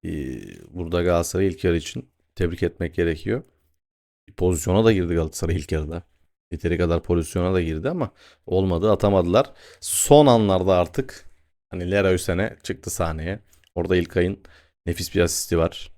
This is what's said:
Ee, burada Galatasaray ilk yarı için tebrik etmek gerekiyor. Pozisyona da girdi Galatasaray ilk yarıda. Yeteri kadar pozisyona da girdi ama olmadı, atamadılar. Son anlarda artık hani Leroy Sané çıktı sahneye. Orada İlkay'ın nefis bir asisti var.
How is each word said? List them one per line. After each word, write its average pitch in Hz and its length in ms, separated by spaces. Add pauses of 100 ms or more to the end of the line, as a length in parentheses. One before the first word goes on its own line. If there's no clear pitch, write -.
Ee, 69 340 (340)
burada 85 300
Galatasaray 87 440
ilk 95 160
yarı 85 140
için - 320 (260)
tebrik 87 280
etmek 85 320
gerekiyor. 90 480 (960)
Pozisyona 90 480
da 113 60
girdi 87 220
Galatasaray 82 420
ilk 76 160
yarıda. 80 320 (480)
Yeteri 85 260
kadar 85 260
pozisyona 87 500
da 92 80
girdi 80 280
ama 160 220 (340)
olmadı, 92 460
atamadılar. 98 600 (280)
Son - 440
anlarda 98 520
artık - 480 (440)
hani 90 220
Leroy 95 240
Sané 92 480
çıktı - 260
sahneye. 82 500 (360)
Orada 90 200
İlkay'ın 90 480 (420)
nefis 87 300
bir - 60
asisti - 360
var. - 400